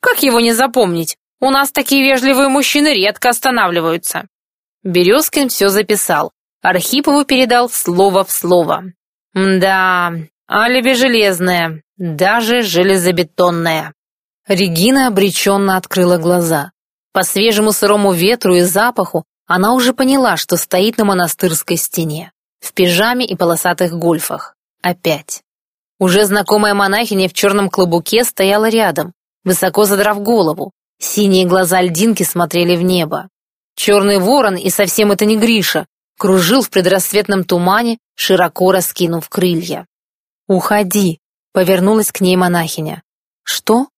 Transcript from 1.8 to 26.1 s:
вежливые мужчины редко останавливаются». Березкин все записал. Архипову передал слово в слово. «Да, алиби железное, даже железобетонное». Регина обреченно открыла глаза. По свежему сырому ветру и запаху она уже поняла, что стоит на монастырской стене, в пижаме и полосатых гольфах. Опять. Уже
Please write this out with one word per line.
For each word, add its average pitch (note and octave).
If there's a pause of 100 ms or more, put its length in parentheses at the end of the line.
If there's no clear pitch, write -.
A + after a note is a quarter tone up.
вежливые C4+
мужчины D4
редко G#3
останавливаются». F3+ (560)
Березкин G#3
все G3
записал. G3 (300)
Архипову C#4
передал B3
слово F#3
в F#3
слово. E3+ (480)
«Да, F#3 (360)
алиби B3
железное, F3+ (140)
даже G#3
железобетонное». F3 (540)
Регина G3+
обреченно G3
открыла F3+
глаза. E3 (420)
По F#3+
свежему G#3+
сырому G3+
ветру F#3
и F3
запаху F#3 (220)
она F#3
уже B3+
поняла, C4
что -
стоит F#3+
на A3
монастырской F3
стене, D#3+ (280)
в -
пижаме G#3+
и F#3+
полосатых E3+
гольфах. E3 (280)
Опять. E3+ (580)
Уже F#3+